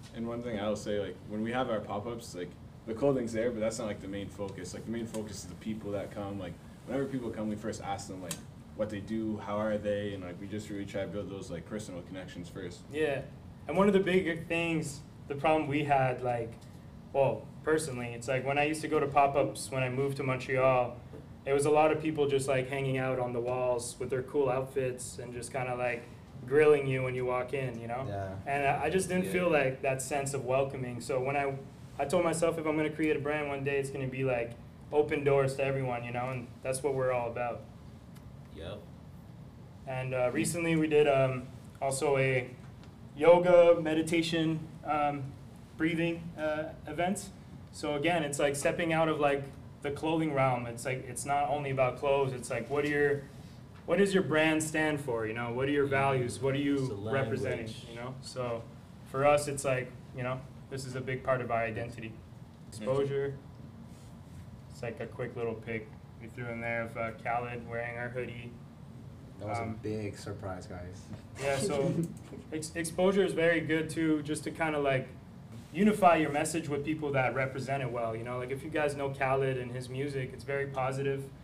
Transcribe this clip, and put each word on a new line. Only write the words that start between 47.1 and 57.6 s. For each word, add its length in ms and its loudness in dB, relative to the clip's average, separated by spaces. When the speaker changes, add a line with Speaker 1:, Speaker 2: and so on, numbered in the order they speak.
Speaker 2:
So 220 -4
again, 300 2
it's 140 -4
like 180 2
stepping 360 0
out 160 4
of, 120 0
like, 240 4
the 80 -2
clothing 440 0
realm. 320 2
It's 180 -8
like, 240 -2
it's 160 -8
not 240 2
only 220 0
about 280 2
clothes. 340 4
It's 180 -8
like, 180 -2
what 160 2
are 40 2
your, 340 4
what 120 4
does 140 6
your 100 6
brand 400 4
stand 380 2
for? 260 -2
You 60 -4
know, 200 -4
what 160 0
are 40 2
your 140 4
Speaker 4:
Mm. 40 -4
Speaker 2:
values? 520 2
What 120 2
are 40 0
you 180 2
Speaker 4:
It's 140 0
a 40 -6
Speaker 2:
representing? 540 0